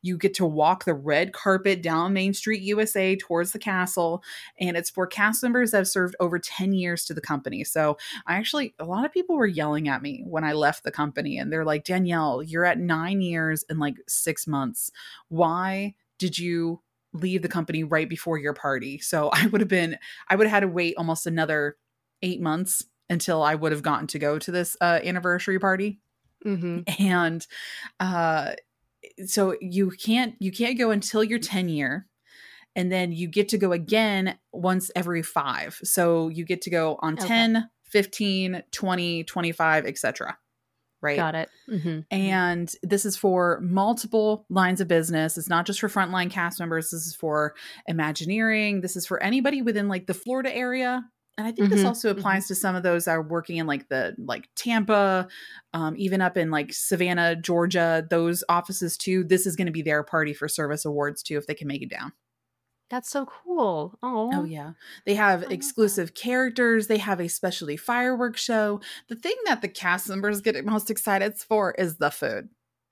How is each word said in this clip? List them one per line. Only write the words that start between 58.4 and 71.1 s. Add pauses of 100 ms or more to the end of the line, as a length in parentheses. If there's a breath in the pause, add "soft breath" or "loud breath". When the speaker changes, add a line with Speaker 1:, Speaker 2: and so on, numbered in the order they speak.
Speaker 1:
offices
too.
This
is
gonna
be
their
party
for
service
awards
too,
if
they
can
make
it
down. (800)
Speaker 2:
That's
so
cool.
Speaker 1:
Oh,
Speaker 2:
Aw.
Speaker 1:
yeah. (340 loud breath)
They
have
Speaker 2:
I
love
that.
Speaker 1:
exclusive
characters.
They
have
a
specialty
fireworks
show. (260 loud breath)
The
thing (100)
that
the
cast
members
get
most
excited